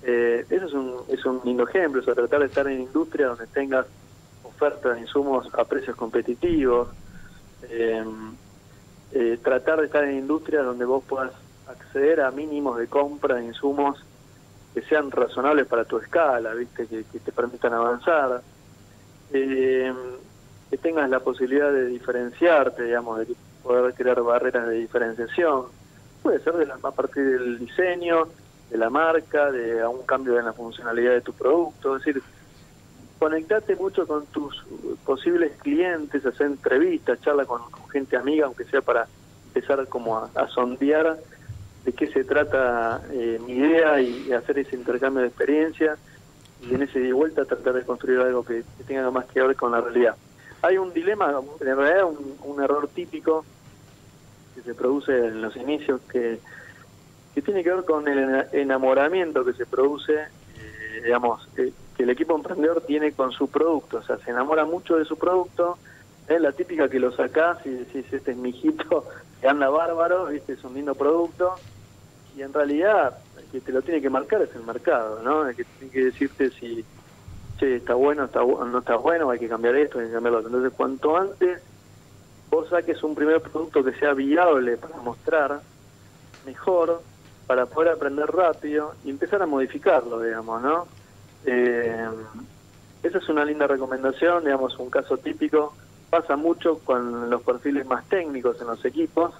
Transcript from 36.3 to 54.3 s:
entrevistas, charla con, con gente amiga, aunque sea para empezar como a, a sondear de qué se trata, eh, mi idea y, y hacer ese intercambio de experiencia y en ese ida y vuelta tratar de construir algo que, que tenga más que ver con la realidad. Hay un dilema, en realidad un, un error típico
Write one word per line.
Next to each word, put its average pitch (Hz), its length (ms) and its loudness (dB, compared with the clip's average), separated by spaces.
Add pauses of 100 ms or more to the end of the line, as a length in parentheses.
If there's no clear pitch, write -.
entrevistas, 143 720 2
charla 143 240 2
con, 120 160 -4 (100)
con - 200 -20
gente 139 260 -2
amiga, 143 300 2
aunque 123 180 -8
sea 139 160 0
para 120 260 0 (400)
empezar 135 400 0
como 113 300 -2
a, 113 180 -4
a 131 140 0
sondear 147 720 2 (640)
de - 80 0
qué - 160 -2
se 131 160 0
trata, 127 760 0 (120)
eh, 117 340 -2
mi 127 60 -8
idea 151 480 4
y, 123 280 -2
y 131 40 0
hacer 123 260 0
ese 135 160 -4
intercambio 127 480 0
de 123 60 2
experiencia 156 680 0 (640)
y 123 120 -2
en 131 80 0
ese 139 160 -4
ida 127 100 0
y 127 40 0
vuelta 151 320 0
tratar 127 300 -2
de 127 80 -2
construir 127 360 0
algo 127 260 2
que, 117 200 -6 (120)
que - 80 -18
tenga 135 280 -2
más 127 140 -4
que - 140 -2
ver 131 140 4
con 123 160 -2
la 117 100 2
realidad. 117 360 2 (460)
Hay 185 160 4
un 185 140 -2
dilema, 170 480 0 (200)
en 135 160 0
realidad 160 280 4
un, 143 380 -6
un 143 180 -8
error 143 280 0
típico 160 560 -2 (1120)